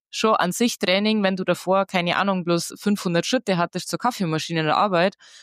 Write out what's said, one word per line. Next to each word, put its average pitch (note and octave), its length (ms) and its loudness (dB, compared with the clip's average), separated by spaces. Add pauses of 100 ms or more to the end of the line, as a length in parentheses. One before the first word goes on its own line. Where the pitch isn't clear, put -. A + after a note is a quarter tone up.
(100)
schon A3 240 2
an F3 160 0
sich - 280 0
Training, G#3 440 2
wenn F#3+ 140 2
du F#3 80 -4
davor, F#3+ 420 0
keine F3 300 0
Ahnung, F#3 280 0
bloß E3+ 340 -2
fünfhundert F3+ 480 0
Schritte G3+ 320 0
hattest F3 320 -4
zur E3+ 100 -6
Kaffeemaschine E3 600 -2
in D#3 60 0
der D3+ 100 2
Arbeit F#3+ 380 2 (280)